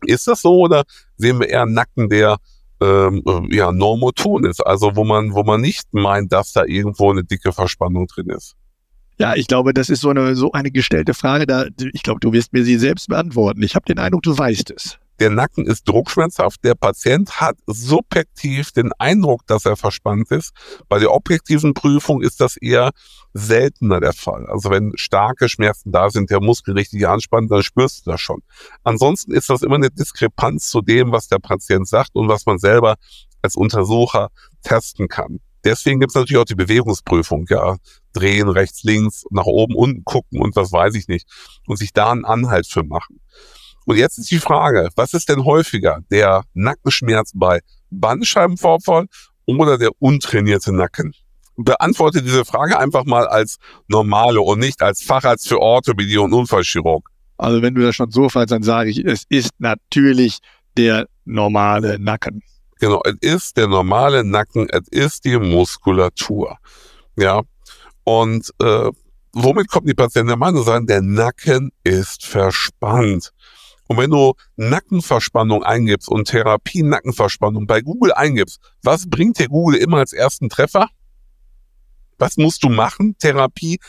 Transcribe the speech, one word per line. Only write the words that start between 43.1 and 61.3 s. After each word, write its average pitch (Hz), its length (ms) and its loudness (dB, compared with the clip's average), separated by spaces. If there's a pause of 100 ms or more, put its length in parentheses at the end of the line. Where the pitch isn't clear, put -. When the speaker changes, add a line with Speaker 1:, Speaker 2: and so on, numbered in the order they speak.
Speaker 1:
Und 110 120 0
jetzt 123 200 2
ist - 140 -8
die 170 80 0
Frage, 143 560 2
was 123 180 -2
ist 170 160 -4
denn 135 160 0
häufiger? 110 540 0 (120)
Der 98 320 4 (100)
Nackenschmerz 110 800 -2
bei 90 240 2 (300)
Bandscheibenvorfall 175 1200 0 (380)
oder 139 320 2
der 117 220 0
untrainierte 107 720 0
Nacken? 90 420 -2 (420)
Beantworte 151 640 0
diese 127 240 0
Frage 151 340 -2
einfach 135 260 0
mal 120 220 2
als 110 300 0 (300)
normale 107 540 2
und 101 180 2
nicht 135 220 -2
als - 200 0
Facharzt 131 460 0
für 117 120 0
Orthopädie 104 600 2
und 101 140 2
Unfallchirurg. 85 760 0 (280)
Speaker 2:
Also 117 240 0
wenn 123 140 0
du 123 60 2
das 120 140 2
schon 117 160 -4
so 127 180 2
fragst, 117 220 0
dann 110 120 -2
sage 113 280 0
ich, 107 120 -6
es 139 240 -4
ist 131 300 -2
natürlich 127 800 0 (380)
der 113 300 2 (180)
normale 104 760 0